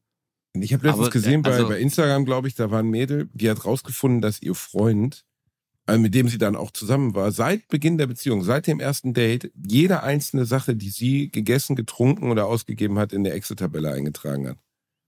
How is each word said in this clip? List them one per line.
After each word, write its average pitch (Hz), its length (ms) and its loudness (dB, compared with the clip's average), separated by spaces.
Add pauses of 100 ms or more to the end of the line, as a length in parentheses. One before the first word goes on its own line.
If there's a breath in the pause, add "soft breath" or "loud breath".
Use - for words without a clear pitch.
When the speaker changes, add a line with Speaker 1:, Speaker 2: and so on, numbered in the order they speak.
(540)
Speaker 1:
Und 95 80 -4
ich 107 100 -4
hab 131 100 2
letztens 120 280 2
Speaker 2:
Aber, - 0 -
Speaker 1:
gesehen 127 320 2
Speaker 2:
äh, - 20 0
Speaker 1:
bei, 131 120 2
Speaker 2:
also 120 120 2
Speaker 1:
bei 107 120 -2
Instagram, 139 440 2
glaub 127 220 -2
ich, 131 80 -6
da 110 160 -2
war 110 100 0
ein 113 100 0
Mädel, 131 420 -2
die 113 180 0
hat - 140 -2
rausgefunden, 127 560 0
dass 107 220 -2
ihr - 120 -4
Freund, 110 680 0 (600)
äh, 110 120 4
mit 110 160 4
dem 123 140 4
sie 117 100 -4
dann 104 180 0
auch - 140 -8
zusammen 123 440 0
war, 98 180 0
seit 165 360 -2
Beginn 160 300 0
der 147 80 0
Beziehung, 120 360 -2
seit 127 240 0
dem 147 140 0
ersten 135 340 -4
Date, 120 400 0
jede 151 480 2
einzelne 139 440 0
Sache, 131 300 0
die 98 140 -6
sie 135 400 0
gegessen, 123 460 0
getrunken 123 540 0
oder 107 160 2
ausgegeben 104 520 -2
hat, 104 140 0
in 98 120 -2
der 87 100 -2
Excel-Tabelle 80 580 -4
eingetragen 69 560 -6
hat. 64 100 -12 (500)